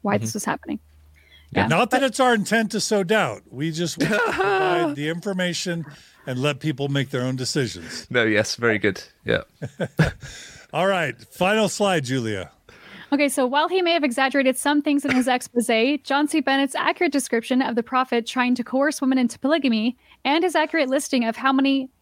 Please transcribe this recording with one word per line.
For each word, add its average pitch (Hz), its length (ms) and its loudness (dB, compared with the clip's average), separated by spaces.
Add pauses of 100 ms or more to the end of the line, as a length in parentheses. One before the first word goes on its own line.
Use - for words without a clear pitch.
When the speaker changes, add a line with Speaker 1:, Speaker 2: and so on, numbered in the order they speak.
Speaker 1:
why 208 160 0
this 208 100 -4
Speaker 2:
Mm-hmm. - 60 -8
Speaker 1:
was 208 100 -6
happening. - 340 -4 (720)
Speaker 2:
Yeah. - 120 0
Speaker 1:
Yeah. 110 60 2
Speaker 3:
Not 196 200 4
that 254 120 2
Speaker 1:
But 269 60 2
Speaker 3:
it's 240 120 -4
our 254 160 6
intent 214 360 0
to 220 100 -2
sow 202 220 0
doubt. 165 460 0
We 151 220 -4
just 160 260 -4
want - 160 0
to 208 60 0
Speaker 2:
<laughs> 466 120 0
Speaker 3:
provide 359 640 0
the 156 140 -4
information 175 760 -4 (420)
and 127 120 -4
let 139 200 0
people 139 280 -2
make 139 220 0
their 127 140 -2
own 131 120 -2
decisions. 117 760 -6
Speaker 2:
No, 120 140 2
yes, 107 300 2
very 113 220 2
good. 98 240 0 (240)
Yeah. - 160 2 (380)
Speaker 3:
<laughs> - 960 -4
All 160 140 0
right, 170 300 0
final 208 520 0
slide, 185 360 2
Julia. 113 460 -2 (600)
Speaker 1:
Okay, 285 160 2
so 262 180 0
while 294 220 0
he 370 120 2
may 339 120 2
have 320 100 2
exaggerated 262 540 2
some 294 240 0
things 285 240 0
in 269 60 0
his 254 180 2
expose, 247 400 -2 (340)
John 285 240 0
C. 311 140 0
Bennett's 269 340 0
accurate 339 380 0
description 254 480 0
of 247 140 -2
the 226 80 0
prophet 247 440 -2
trying 247 280 0
to 247 100 -4
coerce 277 340 0
women 262 180 2
into 247 220 0
polygamy 254 560 0 (300)
and 302 180 2
his 349 120 0
accurate 311 340 0
listing 269 340 0
of 226 140 -2
how 269 160 0
many 269 360 2 (120)